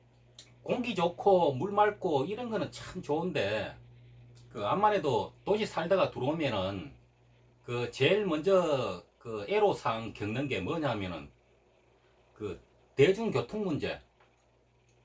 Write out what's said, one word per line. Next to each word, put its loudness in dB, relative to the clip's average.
공기 -4
좋고 4
물 -4
맑고 2
이런 -6
거는 -4
참 -12
좋은데, -2
그 -6
암만 2
해도 0
도시 0
살다가 0
들어오면은 -2
그 -4
제일 2
먼저 2
그 -8
애로사항 2
겪는 -4
게 -2
뭐냐면은 -4
그 -8
대중교통 2
문제. -4